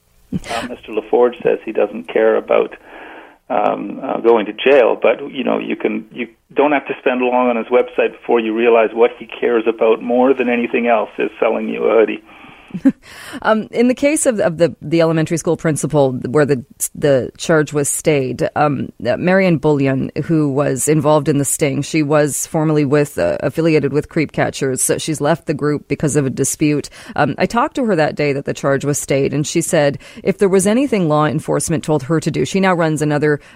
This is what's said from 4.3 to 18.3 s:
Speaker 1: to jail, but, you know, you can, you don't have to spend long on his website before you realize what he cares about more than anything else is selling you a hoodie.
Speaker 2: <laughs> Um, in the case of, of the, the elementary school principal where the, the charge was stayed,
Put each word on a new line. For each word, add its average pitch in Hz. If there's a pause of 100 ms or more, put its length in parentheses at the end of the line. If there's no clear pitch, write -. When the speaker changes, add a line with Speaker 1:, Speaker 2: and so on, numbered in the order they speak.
Speaker 1:
to 107
jail, 117
but, 113 (140)
you 127
know, 110
you 110
can, 110
you 120 (260)
don't 143
have 135
to 139
spend 127
long 123
on 120
his 110
website 123
before 120
you 110
realize 113
what 120
he 113
cares 120
about 113
more 127
than 127
anything 120
else 110
is 120
selling 113
you 113
a 110
hoodie. 107 (600)
Speaker 2:
<laughs> 269 (500)
Um, 220
in 233
the 247
case 294
of, 226
of 180
the, 165
the 160
elementary 165
school 160
principal 147
where 127
the, 123 (300)
the 135
charge 156
was 143
stayed, 135